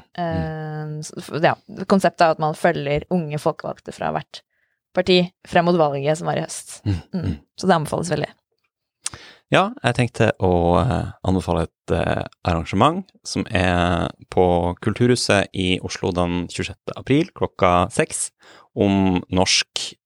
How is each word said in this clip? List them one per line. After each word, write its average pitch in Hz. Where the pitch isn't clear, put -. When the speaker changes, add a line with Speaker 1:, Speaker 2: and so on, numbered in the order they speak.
Speaker 1:
Eh, 156
så -
f-, 151
ja, 151
konseptet 190
er 160
at -
man 156
følger 147
unge 151
folkevalgte -
fra 78
hvert -
parti 180
frem 175
mot 175
valget 151
som 156
er 151
i 160
høst. -
Speaker 2:
Mm. 98
Speaker 1:
Mm. 180
Speaker 2:
Mm. 82
Speaker 1:
Så 185
det 185
anbefales 165
veldig. 147
Speaker 2:
Ja, 180
jeg 120
tenkte 117
å, 95
eh, 87
anbefale 87
et, -
eh, -
arrangement 98
som -
er 87
på 92
Kulturhuset 117
i 92
Oslo 95
den 87
tjuesjette -
april 147
klokka 90
seks, -
om 98
norsk, -